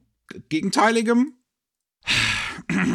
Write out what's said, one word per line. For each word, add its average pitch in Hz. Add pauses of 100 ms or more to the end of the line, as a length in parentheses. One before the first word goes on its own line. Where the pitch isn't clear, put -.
(480)
Gegenteiligem. 226 (720)
<sighs> - (400)